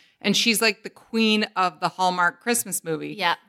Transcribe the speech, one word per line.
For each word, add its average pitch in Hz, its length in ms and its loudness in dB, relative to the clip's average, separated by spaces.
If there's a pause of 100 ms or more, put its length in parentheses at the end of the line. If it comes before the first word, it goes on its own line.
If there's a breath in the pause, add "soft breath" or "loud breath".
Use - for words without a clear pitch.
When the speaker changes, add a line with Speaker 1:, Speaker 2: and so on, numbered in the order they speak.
(200 soft breath)
Speaker 1:
and 196 160 0
she's, 226 260 2
like, 220 220 0
the - 60 -14
queen 220 540 0 (120)
of 180 240 -2
the 175 100 -2
Hallmark 180 520 0
Christmas 226 420 -4
movie. 147 300 -6
Speaker 2:
Yep. 175 240 0 (120)